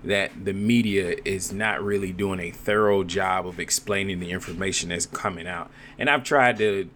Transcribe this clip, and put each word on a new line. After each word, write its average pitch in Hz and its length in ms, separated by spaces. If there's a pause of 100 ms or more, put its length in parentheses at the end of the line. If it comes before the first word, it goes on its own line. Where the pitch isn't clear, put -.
that 98 300 (140)
the 98 80
media 101 720
is 95 260
not 98 320
really 98 300
doing 95 260
a 87 120
thorough 104 520
job 92 420
of 87 140
explaining 95 640
the 87 100
information 90 580
that's 87 160
coming 87 420
out. 87 220 (280)
And 139 120
I've 143 140
tried 123 340
to 98 380